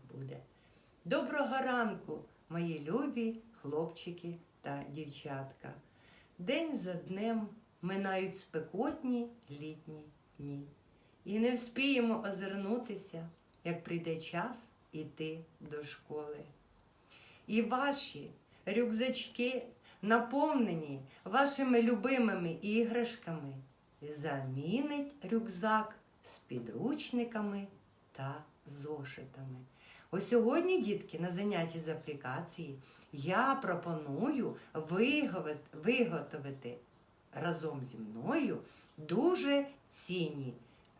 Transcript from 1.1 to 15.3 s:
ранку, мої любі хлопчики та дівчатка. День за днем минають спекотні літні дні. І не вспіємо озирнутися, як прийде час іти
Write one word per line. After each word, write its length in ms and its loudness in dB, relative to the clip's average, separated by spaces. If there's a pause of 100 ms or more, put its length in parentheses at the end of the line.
ранку, 600 0 (300)
мої 300 -2
любі 600 0 (120)
хлопчики 840 -4 (260)
та 280 -6
дівчатка. 840 -10 (680)
День 380 0
за 160 -4
днем 540 -2 (340)
минають 560 0
спекотні 920 -2 (240)
літні 520 -12 (360)
дні. 280 -8 (580)
І 140 0
не 160 4
вспіємо 760 2
озирнутися, 1000 -4 (340)
як 200 -2
прийде 360 -2
час 380 -4 (340)
іти 480 -6 (200)